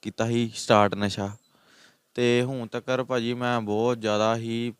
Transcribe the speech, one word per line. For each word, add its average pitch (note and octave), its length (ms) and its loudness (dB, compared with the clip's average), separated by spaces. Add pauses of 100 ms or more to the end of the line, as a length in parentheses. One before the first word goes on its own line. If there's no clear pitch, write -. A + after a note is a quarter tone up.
ਕੀਤਾ A2 260 -4
ਸੀ A#2 280 -2
ਸਟਾਰਟ G#2 400 4
ਨਸ਼ਾ G2 340 -4 (840)
ਤੇ A#2+ 260 2
ਹੁਣ B2+ 260 -4
ਤੱਕਰ B2+ 360 -4
ਭਾਜੀ B2 300 -2
ਮੈਂ A#2+ 280 -2
ਬਹੁਤ A2 380 0
ਜ਼ਿਆਦਾ A2 360 2
ਹੀ A#2 440 -4